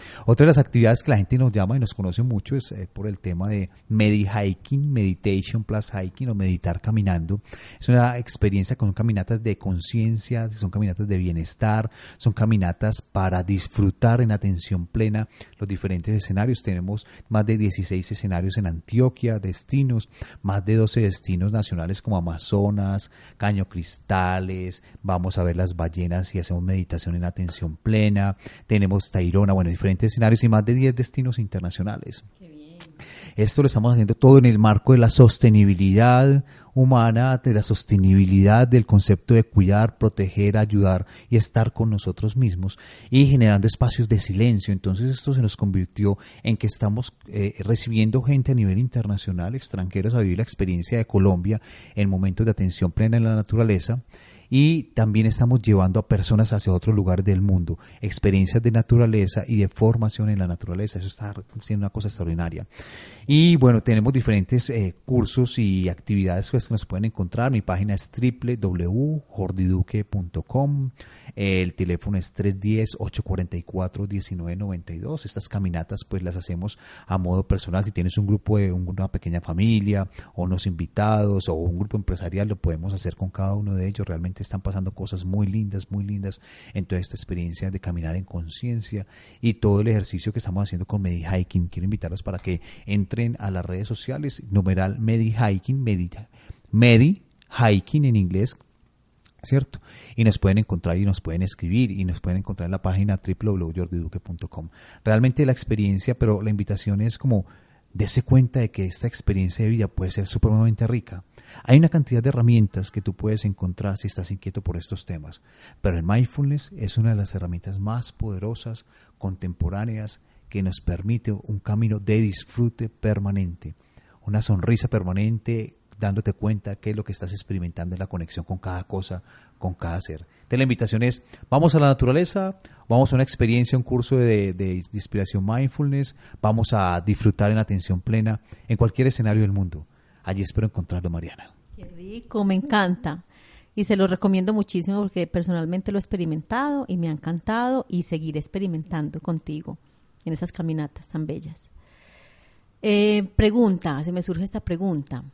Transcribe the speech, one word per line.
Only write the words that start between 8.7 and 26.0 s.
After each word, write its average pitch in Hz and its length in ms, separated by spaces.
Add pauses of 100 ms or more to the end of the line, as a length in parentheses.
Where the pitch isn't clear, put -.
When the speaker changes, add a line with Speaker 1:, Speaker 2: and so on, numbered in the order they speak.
Speaker 1:
con 101 160
caminatas 110 500
de 107 160
conciencia, 110 920
son 104 200
caminatas 101 360
de 101 120
bienestar, 90 720 (260)
son 113 160
caminatas 104 720
para 92 400
disfrutar 101 800
en 113 120
atención 92 540
plena 107 420 (300)
los 101 100
diferentes 95 460
escenarios. 104 480
Tenemos 95 440 (220)
más 107 180
de 110 120
dieciséis 95 540
escenarios 92 460
en 101 80
Antioquia, 113 720
destinos, 117 680 (340)
más 98 220
de 107 120
doce 110 240
destinos 98 520
nacionales 92 500
como 107 140
Amazonas, 98 920 (260)
Caño 101 320
Cristales, 92 1120 (200)
vamos 90 360
a 90 40
ver 85 140
las 87 200
ballenas 87 580